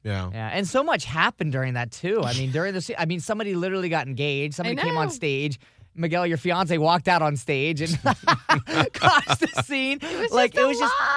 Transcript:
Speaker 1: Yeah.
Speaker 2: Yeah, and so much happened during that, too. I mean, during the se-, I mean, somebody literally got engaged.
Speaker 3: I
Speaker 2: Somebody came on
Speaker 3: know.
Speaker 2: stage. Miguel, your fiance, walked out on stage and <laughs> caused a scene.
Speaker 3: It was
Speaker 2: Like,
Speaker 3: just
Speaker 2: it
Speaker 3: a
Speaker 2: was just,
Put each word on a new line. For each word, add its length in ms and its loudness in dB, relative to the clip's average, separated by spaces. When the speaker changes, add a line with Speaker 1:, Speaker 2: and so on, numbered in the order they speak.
Speaker 1:
Yeah. 280 -4
Speaker 2:
Yeah, 200 -6
and 140 -2
so 180 0
much 200 -2
happened 460 -2
during 240 -2
that, 160 -4
too. 320 -2
I 120 0
mean, 180 -4
during 220 -2
the 60 -4
se-, 160 -6
I 80 -2
mean, 160 -2
somebody 360 -4
literally 320 -2
got 180 -2
engaged. 480 -2
Speaker 3:
I 40 -16
Speaker 2:
Somebody 300 -2
came 80 0
on 120 2
Speaker 3:
know. 40 -8
Speaker 2:
stage. 460 -2
Miguel, 340 0
your 80 0
fiance, 420 0
walked 300 4
out 140 6
on 140 2
stage 440 0
and 100 -2
<laughs> 920 2
caused 500 4
a 220 0
scene. 360 -2
Speaker 3:
It 200 -6
was 100 -2
Speaker 2:
Like, 220 4
Speaker 3:
just 80 2
Speaker 2:
it 40 6
Speaker 3:
a 40 6
Speaker 2:
was 100 0
just, 160 2